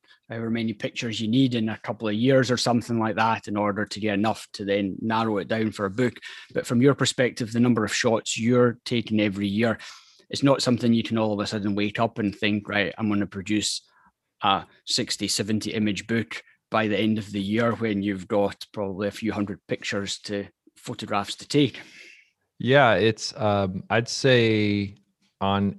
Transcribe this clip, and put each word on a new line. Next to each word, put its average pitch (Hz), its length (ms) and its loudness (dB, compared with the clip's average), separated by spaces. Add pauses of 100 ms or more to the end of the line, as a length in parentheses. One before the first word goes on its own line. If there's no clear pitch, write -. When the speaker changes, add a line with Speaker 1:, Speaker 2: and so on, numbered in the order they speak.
(280)
Speaker 1:
however 113 220 -6
many 113 220 -2
pictures 113 480 -6
you 110 80 -2
need 123 260 4
in 110 140 0
a 107 100 -6
couple 110 300 -6
of 104 60 -2
years 123 360 4
or 123 60 2
something 117 420 0
like 110 160 0
that 110 320 0
in 104 100 -4
order 104 300 0
to - 140 -10
get 104 140 0
enough 104 380 -2
to 107 120 -10
then 98 360 0
narrow 110 380 0
it 87 80 -4
down 110 240 0
for 101 160 -4
a 95 40 -2
book. 120 240 0 (380)
But - 140 -4
from 120 160 2
your 139 120 6
perspective, 123 580 -2
the 117 80 2
number 117 240 4
of 95 100 -2
shots - 420 0
you're 120 480 4
taking 110 360 0
every 101 260 0
year, 107 320 0 (500)
it's - 140 -6
not 135 200 4
something 120 300 2
you 113 120 2
can 113 140 -2
all 110 140 2
of 101 60 -2
a 104 80 -2
sudden 104 300 -2
wake 104 240 -2
up 117 180 -2
and 104 160 -2
think, 104 340 -2
"Right, 101 300 0
I'm 110 100 -2
gonna 101 200 0
produce 101 520 -4 (640)
a 98 240 2 (180)
sixty, - 440 -4
seventy 104 440 -2
image 104 360 -2
book 117 340 -2 (300)
by 110 160 2
the 104 100 0
end 110 200 2
of 101 120 -8
the 101 100 -4
year," 110 360 0
when 107 260 -2
you've 95 240 -4
got 101 460 -2
probably 98 340 -6
a 101 60 -4
few 107 200 -6
hundred 101 360 -4
pictures 101 540 -6
to, 101 240 -6 (300)
photographs 104 600 -6
to - 100 -18
take. 143 340 2 (800)
Speaker 2:
Yeah, 123 360 6
it's, 107 420 2
um, 101 540 0
I'd 117 180 2
say 107 880 2 (440)
on 98 380 0